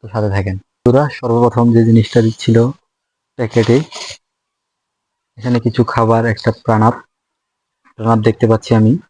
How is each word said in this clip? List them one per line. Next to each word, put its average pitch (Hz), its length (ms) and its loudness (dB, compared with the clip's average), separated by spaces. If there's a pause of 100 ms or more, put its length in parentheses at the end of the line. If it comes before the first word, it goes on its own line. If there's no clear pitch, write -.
তো - 120 -20
সাথে 104 240 -2
থাকেন। 98 200 -4 (160)
বন্ধুরা, 127 300 0 (160)
সর্বপ্রথম 120 460 0 (100)
যে 113 140 6
জিনিসটা 113 380 2
দিচ্ছিল 113 300 -2 (800)
প্যাকেটে, 117 380 0 (1600)
এখানে 120 260 -2
কিছু 117 160 -2 (120)
খাবার, 113 300 0 (100)
একটা - 180 -4 (140)
প্রাণাপ, 113 300 0 (1040)
প্রাণাপ 113 200 0 (100)
দেখতে 113 220 -2
পাচ্ছি 110 200 -2 (100)
আমি। 110 120 4 (180)